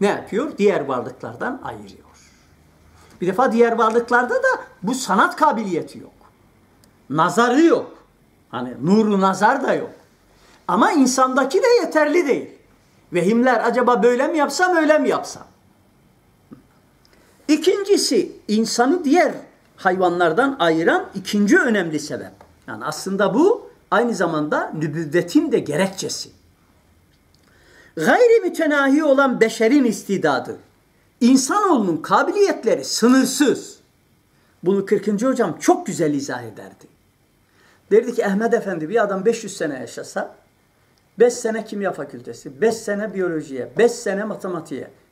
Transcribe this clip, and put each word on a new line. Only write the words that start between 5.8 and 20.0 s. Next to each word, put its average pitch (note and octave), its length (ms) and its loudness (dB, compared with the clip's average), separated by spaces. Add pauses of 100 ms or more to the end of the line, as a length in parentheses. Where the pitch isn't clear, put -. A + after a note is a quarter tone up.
yok. - 140 -20 (1000)
Nazarı F3 520 2
yok. D4 300 2 (560)
Hani B2 340 -10
nuru G3+ 380 2
nazar F#3+ 420 2
da G3+ 120 0
yok. C3+ 160 -6 (760)
Ama A#3 240 2
insandaki C4 680 2
de C5 40 4 (160)
yeterli D4+ 440 0
değil. G3+ 220 -2 (640)
Vehimler A3 520 2
acaba A#3 380 2
böyle B3 260 2
mi E4 100 -2
yapsam, F4 380 0
öyle D4+ 220 4
mi C4 100 -2
yapsam? - 340 -6 (2000)
İkincisi, E4 840 2 (160)
insanı A#3+ 560 0
diğer C#4 280 4 (440)
hayvanlardan F3+ 840 2